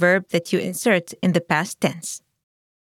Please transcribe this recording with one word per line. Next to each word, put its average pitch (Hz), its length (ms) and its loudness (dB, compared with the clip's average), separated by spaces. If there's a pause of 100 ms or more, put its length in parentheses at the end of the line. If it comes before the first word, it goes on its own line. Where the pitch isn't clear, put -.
verb 190 240 2
that 170 220 -6
you 185 60 4
insert 180 540 0 (100)
in 185 100 2
the 170 80 4
past 165 400 -2
tense. - 400 -4 (600)